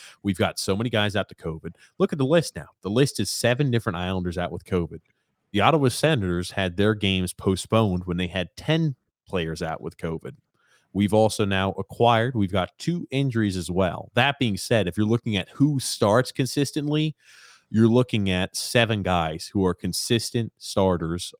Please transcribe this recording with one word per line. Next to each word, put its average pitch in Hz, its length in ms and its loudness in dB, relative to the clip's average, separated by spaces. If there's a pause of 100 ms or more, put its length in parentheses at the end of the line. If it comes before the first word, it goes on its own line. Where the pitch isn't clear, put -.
(240)
We've 98 160 -2
got 92 180 0
so - 180 -2
many 117 140 -2
guys 104 260 0
out 98 140 -2
to - 60 -20
covid. 82 400 -10 (240)
Look 196 120 2
at 170 60 -6
the 135 80 0
list 156 300 0
now. 73 140 -12 (120)
The 95 80 -6
list 127 300 2
is 101 100 -2
seven 123 400 0
different 113 280 -2
Islanders 90 420 -4
out 87 120 -4
with 85 140 -12
covid. 82 360 -4 (500)
The 101 100 0
Ottawa 139 280 4
Senators 98 600 0
had 90 260 -4
their 104 180 2
games 95 380 0
postponed 95 720 0
when 90 120 -4
they 90 100 -2
had 90 280 -6
ten 160 400 -2 (320)
players 82 340 -6
out 80 200 -6
with - 160 -12
covid. 80 380 -8 (580)
We've 101 200 2
also 107 320 4
now 98 280 0
acquired, 117 600 0
we've 101 160 0
got 92 260 -2
two 170 340 -4
injuries 113 440 0
as 90 140 -6
well. 87 460 -2
That 135 240 2
being 107 180 0
said, 104 300 0
if 87 100 -6
you're 107 80 2
looking 110 320 0
at - 120 -4
who 139 300 2
starts 117 520 2
consistently, 147 840 -2 (580)
you're 110 140 6
looking 113 420 2
at 92 280 -2
seven 113 440 0
guys 85 460 0
who 98 180 0
are 90 80 2
consistent 113 840 -2
starters 87 840 0